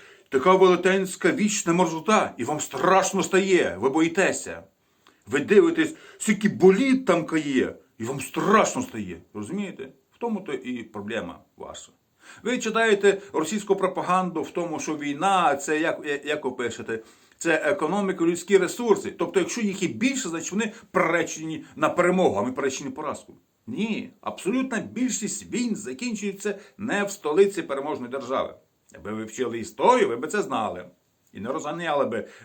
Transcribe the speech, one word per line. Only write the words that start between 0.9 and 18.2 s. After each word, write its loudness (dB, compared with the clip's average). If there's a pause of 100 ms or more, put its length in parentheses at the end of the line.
вічна 0
маршрута, 2
і -4
вам -4
страшно 2
стає, 2
ви 2
боїтеся. 0 (640)
Ви 0
дивитесь, 4 (220)
скільки 0
боліт 6
там 2 (180)
є, 0 (220)
і -8
вам -6
страшно 2
стає. -10 (160)
Розумієте? -8 (220)
В -20
тому -4
то -8
і -8
проблема -8 (180)
ваша. -16 (520)
Ви -2
читаєте 2 (120)
російську 0
пропаганду 0
в -6
тому, -4
що -4
війна, 2
це, -2
як, -2
як -2
ви 0
пишете, -6 (380)
це 2
економіка, 0